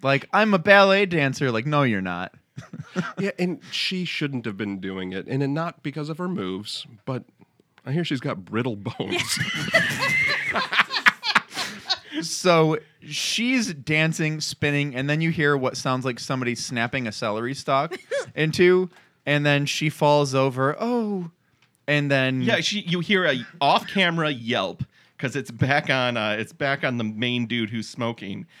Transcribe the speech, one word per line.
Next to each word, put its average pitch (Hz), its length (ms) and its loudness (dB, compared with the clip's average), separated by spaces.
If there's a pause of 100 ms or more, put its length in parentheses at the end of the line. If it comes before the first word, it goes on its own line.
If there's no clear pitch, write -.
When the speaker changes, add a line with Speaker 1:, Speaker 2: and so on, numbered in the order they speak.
Speaker 1:
Like, 135 280 2
"I'm 208 220 4
a 185 60 6
ballet 196 480 8
dancer." 139 440 0
Like, 113 140 0
"No, 147 180 2
you're 107 180 2
not." 90 360 -6
<laughs> - 40 -20 (760)
Speaker 2:
Yeah, 196 220 -2
and 180 200 -2 (120)
she 185 340 -4
shouldn't 139 400 -4
have 104 120 -6
been 101 220 -4
doing 95 340 -6
it. 95 140 -6
And, 135 160 -2
and 139 100 -2
not 165 300 -6
because 151 260 -8
of 156 100 -10
her 180 80 -6
moves, 98 580 -6 (200)
but 127 180 -6 (600)
I 127 60 -8
hear 165 140 0
she's 131 140 -4
got 98 260 -6
brittle 110 300 -2
bones. - 680 -4
<laughs> - 60 -6 (2750)
Speaker 1:
So 165 560 4 (280)
she's 226 680 -2
dancing, 156 680 0
spinning, 143 540 -2
and 135 140 -2
then 151 120 0
you 165 80 2
hear 147 260 4
what 131 220 0
sounds 131 260 -2
like 123 160 -4
somebody 127 360 -2
snapping 120 520 -4
a 104 60 -4
celery 117 400 -4
stalk 143 420 -2 (200)
Speaker 3:
<laughs> - 200 -6
Speaker 1:
in 156 160 2
two, 180 380 6 (360)
and 147 200 2
then 143 200 4
she 151 240 -2
falls 147 460 4
over. 135 440 2
Oh. 208 520 -2 (560)
And 143 240 2
then 131 300 2
Speaker 4:
Yeah, 175 180 2
she, 202 220 -2
you 175 180 -2
hear 185 260 2
a 127 200 0 (160)
off-camera 170 720 2
yelp 113 520 -2 (340)
'cause 127 180 -4
it's 131 160 -6
back 135 380 2
on, 123 280 0
uh, 107 200 0
it's 110 140 -6
back 139 320 -2
on 127 140 -2
the 117 60 -2
main 120 420 -2
dude 113 240 -2
who's 113 180 -6
smoking, 117 600 -8 (140)